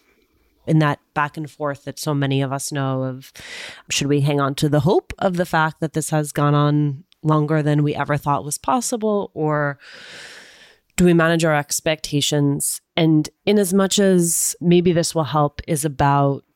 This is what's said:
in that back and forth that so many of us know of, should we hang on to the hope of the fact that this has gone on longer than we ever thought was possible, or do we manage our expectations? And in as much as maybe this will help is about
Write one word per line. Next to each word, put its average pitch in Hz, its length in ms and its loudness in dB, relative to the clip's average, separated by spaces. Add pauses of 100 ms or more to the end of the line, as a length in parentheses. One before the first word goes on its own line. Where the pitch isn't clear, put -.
(680)
in 156 120 4
that 151 200 2 (140)
back 147 240 -4
and 151 120 -12
forth 143 360 -8
that 139 120 -12
so 151 160 -4
many 139 280 0
of 131 100 -4
us 135 220 -8
know 135 300 -4
of, 131 280 -10 (580)
should - 180 -2
we 143 120 2
hang 143 220 0
on 139 120 0
to 151 140 -2
the 147 140 2
hope 208 360 0
of 185 200 -2
the 175 80 -2
fact 160 340 -2
that 160 140 -6
this 156 160 -4
has 151 240 -2
gone 147 200 2
on 147 520 0 (180)
longer 151 400 0
than 147 200 2
we 147 120 0
ever 143 220 -2
thought 143 260 -2
was 147 140 -8
possible, 220 760 -2
or 147 460 -2 (1200)
do 180 80 4
we 175 80 6
manage 165 320 4
our 156 100 2
expectations? 143 1300 -2 (160)
And 160 320 2 (160)
in 208 120 2
as 190 160 0
much 196 240 2
as 180 600 2
maybe 175 320 4
this 170 240 -2
will 165 80 0
help 147 460 -2
is 151 160 -2
about 139 580 0 (120)